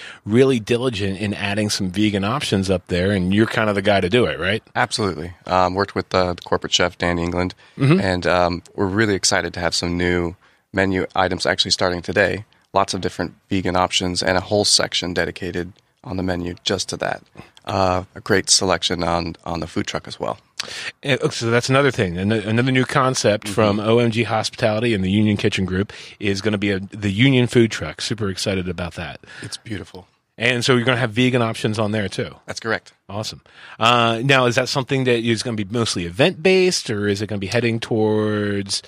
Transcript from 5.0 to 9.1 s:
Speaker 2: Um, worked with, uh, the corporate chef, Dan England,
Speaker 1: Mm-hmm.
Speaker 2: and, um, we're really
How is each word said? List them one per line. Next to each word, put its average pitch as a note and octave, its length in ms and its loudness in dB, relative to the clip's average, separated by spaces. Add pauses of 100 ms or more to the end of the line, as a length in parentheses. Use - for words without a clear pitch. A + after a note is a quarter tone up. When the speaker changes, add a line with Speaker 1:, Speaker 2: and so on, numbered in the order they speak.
Speaker 2:
Um, F#2 260 2
worked G2 220 -2
with, - 180 -2
uh, F2+ 200 2
the F2 80 -12
corporate - 320 -8
chef, F2+ 240 0
Dan F2 200 0
England, F2 380 -2 (240)
Speaker 1:
Mm-hmm. C#3 220 4
Speaker 2:
and, F2+ 260 0
um, F2 340 2 (140)
we're G2+ 120 0
really G2+ 280 2